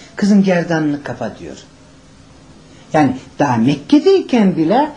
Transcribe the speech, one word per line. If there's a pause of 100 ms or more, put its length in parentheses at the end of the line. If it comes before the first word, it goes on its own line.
(160)
"Kızın
gerdanını
kapa."
diyor. (1400)
Yani (220)
daha
Mekke'deyken
bile